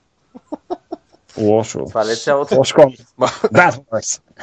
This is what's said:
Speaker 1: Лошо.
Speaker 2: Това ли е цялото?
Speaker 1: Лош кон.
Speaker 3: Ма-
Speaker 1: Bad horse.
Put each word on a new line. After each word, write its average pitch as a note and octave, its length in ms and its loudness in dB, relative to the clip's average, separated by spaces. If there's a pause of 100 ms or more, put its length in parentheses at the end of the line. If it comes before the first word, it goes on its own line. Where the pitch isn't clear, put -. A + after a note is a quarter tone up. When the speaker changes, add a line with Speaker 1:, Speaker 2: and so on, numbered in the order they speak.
(1400)
Speaker 1:
Лошо. A2 500 0
Speaker 2:
Това G#2+ 180 -4
ли A2 60 -6
е A#2 40 -4
цялото? D3 400 -2
Speaker 1:
Лош C3 160 2
кон. C3+ 220 6 (240)
Speaker 3:
Ма- B2+ 80 0
Speaker 1:
Bad - 460 2
horse. A2+ 500 -8 (200)